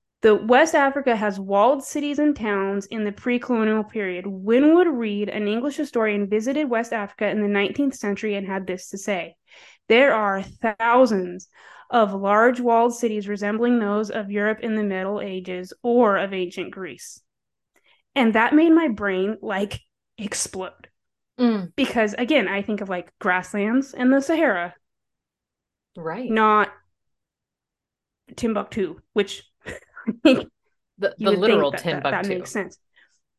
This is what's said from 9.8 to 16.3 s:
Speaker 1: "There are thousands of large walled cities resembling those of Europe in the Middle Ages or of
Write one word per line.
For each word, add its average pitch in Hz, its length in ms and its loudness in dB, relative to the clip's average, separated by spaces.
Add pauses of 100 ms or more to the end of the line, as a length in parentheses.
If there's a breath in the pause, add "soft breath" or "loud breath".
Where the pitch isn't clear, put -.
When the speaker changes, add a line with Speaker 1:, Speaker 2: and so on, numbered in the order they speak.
Speaker 1:
"There 254 240 6
are 202 300 0
thousands 214 1080 0 (420 loud breath)
of 208 240 2
large 208 440 4
walled 233 380 2
cities 214 320 -4
resembling 214 500 0
those 208 320 -2
of 202 220 -8
Europe 214 280 -2
in 226 140 -4
the 214 80 -2
Middle 196 380 -4
Ages 185 520 -10 (120)
or 233 320 4
of 196 160 -2